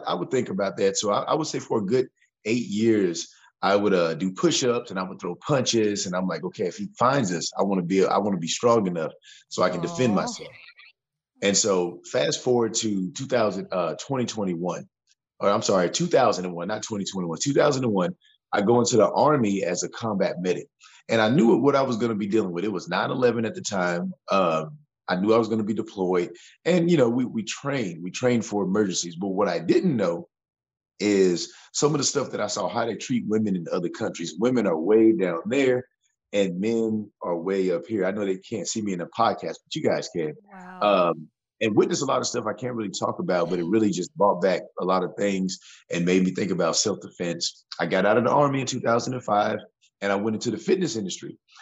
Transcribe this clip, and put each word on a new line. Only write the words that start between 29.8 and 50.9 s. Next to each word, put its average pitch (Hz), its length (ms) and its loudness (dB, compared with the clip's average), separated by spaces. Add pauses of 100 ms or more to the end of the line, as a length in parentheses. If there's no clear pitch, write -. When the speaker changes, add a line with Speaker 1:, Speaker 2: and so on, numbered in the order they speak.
Speaker 1:
know 85 320 -2 (720)
is 95 500 2 (220)
some 151 200 2
of 147 40 0
the 127 80 0
stuff 131 260 -2
that - 80 -6
I 104 80 -2
saw, 101 220 -4
how 117 160 -2
they 110 100 -4
treat 101 320 -4
women 104 300 0
in 85 160 -8
other 87 160 -2
countries. 85 500 -8
Women 117 280 2
are 82 100 2
way 110 340 6
down 90 360 0
there 127 380 2 (460)
and 95 300 0
men 110 500 0 (120)
are 87 120 -4
way 92 360 0
up 85 160 -2
here. 110 180 0
I 101 60 0
know 104 120 -4
they 95 140 0
can't 107 300 -8
see 113 140 -4
me 101 120 -4
in 85 80 -4
a 80 60 -8
podcast, 92 480 -2 (100)
but - 100 -10
you - 80 -4
guys 85 320 0
can. 80 180 -4 (160)
Speaker 2:
Wow. 95 600 2
Speaker 1:
Um, 82 180 -4 (320)
and 107 160 0
witness 147 280 2
a - 20 -4
lot 131 140 0
of 120 80 -2
stuff 117 180 -4
I 104 80 -2
can't 123 220 -8
really 104 160 -6
talk 113 280 -4
about, 87 300 0
but 90 100 -2
it 85 60 -2
really 107 240 4
just 87 260 -4
brought 92 260 2
back 90 200 2 (180)
a 92 60 -4
lot 92 180 2
of 87 140 -4
things 95 420 -2 (320)
and 87 140 -2
made 92 180 4
me 92 80 2
think 92 200 -2
about 85 260 0
self-defense. - 880 -4 (140)
I 85 80 0
got 92 180 2
out 107 120 4
of 117 60 4
the 127 80 2
Army 135 300 2
in 123 60 -6
two 127 120 -6
thousand 120 340 0
and 127 100 -8
five, 104 360 0 (440)
and 101 80 0
I 98 40 2
went 107 200 0
into 120 140 -4
the 107 80 -2
fitness 185 380 0